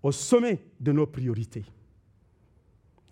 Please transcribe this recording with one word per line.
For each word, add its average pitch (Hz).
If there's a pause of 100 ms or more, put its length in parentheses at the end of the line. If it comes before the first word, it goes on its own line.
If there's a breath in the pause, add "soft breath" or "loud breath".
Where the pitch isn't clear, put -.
au 139
sommet 240 (140)
de 135
nos 151
priorités. 117 (1500)